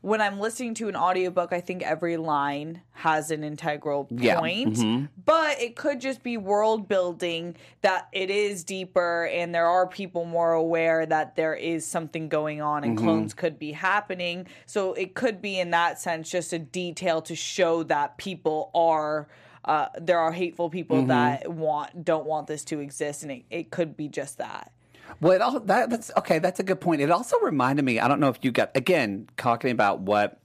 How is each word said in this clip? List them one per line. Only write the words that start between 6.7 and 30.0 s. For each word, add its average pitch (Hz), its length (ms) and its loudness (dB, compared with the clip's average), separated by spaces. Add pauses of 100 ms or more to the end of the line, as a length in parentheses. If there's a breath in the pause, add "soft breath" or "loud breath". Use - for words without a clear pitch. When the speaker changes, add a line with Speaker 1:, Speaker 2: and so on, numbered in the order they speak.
Speaker 1:
building 175 680 -2 (260 loud breath)
that 185 320 2
it 190 160 -2
is 202 360 -2
deeper 175 680 -2
and 170 220 -4
there 170 120 2
are 180 200 4
people 180 380 -8
more 170 280 2
aware 165 520 2
that 156 300 0
there 160 180 0
is 160 320 -4
something 160 440 -6
going 151 320 -2
on 151 240 -2
and 113 120 0
Speaker 2:
Mm-hmm. 113 80 0
Speaker 1:
clones 110 280 2
could 165 260 -4
be 151 140 -8
happening. 180 760 -2 (180 loud breath)
So 190 280 0
it 185 220 -6
could 220 260 -2
be 196 180 -4
in 175 120 0
that 170 280 2
sense 160 300 -6
just 175 240 -4
a 170 60 -4
detail 170 600 -4
to 165 140 -10
show 165 480 0
that 147 340 -2
people 156 560 -4
are, 156 540 2 (380 loud breath)
uh, 151 220 2 (120)
there 170 200 4
are 165 140 2
hateful 170 360 -4
people 160 280 0
Speaker 2:
Mm-hmm. 131 100 4
Speaker 1:
that 147 440 2
want, 156 540 -4
don't 156 200 2
want 151 220 -4
this 151 180 -8
to 156 160 -6
exist, 143 420 -6
and 147 80 -10
it, 123 180 -12
it 160 220 -8
could 160 240 -2
be 151 140 -8
just 139 300 -10
that. - 320 -12 (500 loud breath)
Speaker 2:
Well, 170 120 8
it 185 80 6
all, 254 200 2
that, 214 280 2
that's, 233 300 -4
okay, 175 180 2
that's 175 220 0
a 196 40 0
good 190 160 0
point. 160 220 2
It 143 80 2
also 233 300 2
reminded 143 440 2
me, 120 160 2
I 120 80 2
don't 139 120 4
know 143 100 6
if 120 140 -4
you 131 80 2
got, 117 240 2
again, 123 520 2 (100)
talking 120 340 2
about 104 300 2